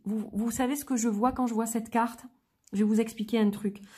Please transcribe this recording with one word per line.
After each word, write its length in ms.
Vous, 260
vous 180
savez 280
ce 80
que 100
je 140
vois 240
quand 120
je 80
vois 140
cette 220
carte ? 360
Je 60
vais 100
vous 120
expliquer 380
un 120
truc. 300